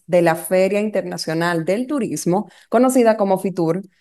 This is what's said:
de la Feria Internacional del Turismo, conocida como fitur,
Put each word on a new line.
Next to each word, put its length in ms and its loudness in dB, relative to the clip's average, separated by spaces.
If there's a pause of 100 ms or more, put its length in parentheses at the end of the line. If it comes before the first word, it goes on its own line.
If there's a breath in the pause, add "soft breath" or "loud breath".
de 160 4
la 100 4
Feria 480 0
Internacional 840 -4
del 220 -2
Turismo, 640 -2 (200 loud breath)
conocida 480 4
como 200 0
fitur, 460 -2 (180)